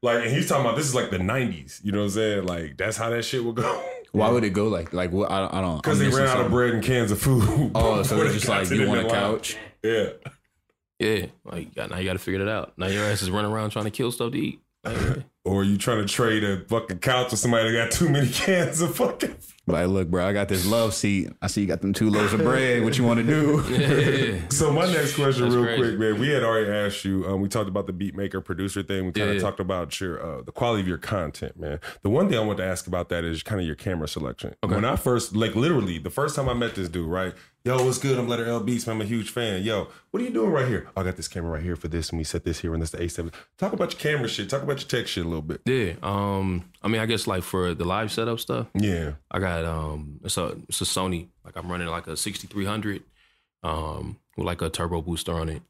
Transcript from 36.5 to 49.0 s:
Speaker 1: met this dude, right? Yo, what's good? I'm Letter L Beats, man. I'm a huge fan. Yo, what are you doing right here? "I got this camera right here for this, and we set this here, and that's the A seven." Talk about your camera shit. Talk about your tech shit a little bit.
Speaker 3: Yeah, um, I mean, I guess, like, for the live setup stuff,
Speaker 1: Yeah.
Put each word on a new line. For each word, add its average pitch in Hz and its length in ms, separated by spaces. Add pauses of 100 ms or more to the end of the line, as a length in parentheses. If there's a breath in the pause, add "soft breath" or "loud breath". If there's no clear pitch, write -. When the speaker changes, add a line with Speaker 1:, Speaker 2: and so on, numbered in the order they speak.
Speaker 1:
met 120 220
this 92 120
dude, 82 200
right? 90 260 (300 loud breath)
Yo, 127 200
what's 127 140
good? 135 200
I'm 120 80
Letter 117 200
L 117 120
Beats, 113 300
man. 110 80
I'm 110 60
a - 20
huge 110 260
fan. 104 320
Yo, 104 240 (240 loud breath)
what 214 100
are 247 60
you 247 60
doing 220 180
right 135 160
here? 117 300
"I 95 80
got 90 120
this - 120
camera 85 240
right 78 100
here 87 140
for 82 100
this, 80 240
and 82 80
we 80 60
set - 180
this 80 160
here, 82 160
and 82 80
that's 80 80
the - 100
A 87 80
seven." 85 220 (260 loud breath)
Talk 196 160
about 247 200
your - 80
camera 147 260
shit. 101 240
Talk - 140
about 135 160
your - 80
tech 120 180
shit 87 180
a 82 40
little 82 140
bit. 78 220
Speaker 3:
Yeah, 117 380
um, 95 600 (180)
I 101 60
mean, 110 120
I 113 60
guess, 113 220
like, 92 160
for 90 280
the 82 120
live 101 260
setup 113 300
stuff, 120 340
Speaker 1:
Yeah. 87 380 (180)